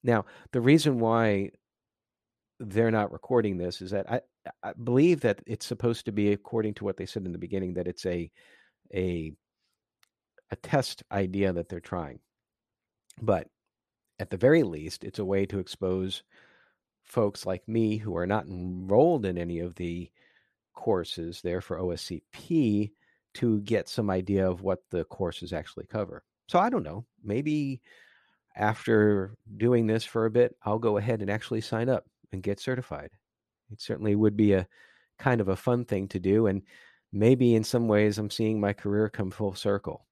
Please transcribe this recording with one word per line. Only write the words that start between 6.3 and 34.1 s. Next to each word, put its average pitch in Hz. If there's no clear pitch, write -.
according 107
to -
what 98
they 92
said 98
in 90
the 87
beginning, 90
that 87
it's -
a, 87
a, 87
a -
test -
idea 98
that 85
they're 87
trying. 143
But 101
at -
the 95
very 143
least, 80
it's 101
a 107
way 98
to 98
expose 92
folks -
like 92
me 110
who 107
are 87
not 98
enrolled 95
in 90
any 85
of 87
the 87
courses 87
there 90
for 85
O 90
S 85
C 82
P 107
to 113
get 104
some 104
idea 95
of 90
what 95
the 85
courses -
actually -
cover. 101
So 175
I 214
don't 214
know, 87
maybe 139
after 107
doing 117
this 110
for 113
a 113
bit, 120
I'll 107
go 110
ahead 107
and 101
actually 110
sign 117
up 123
and 95
get 98
certified. 123
It 107
certainly 107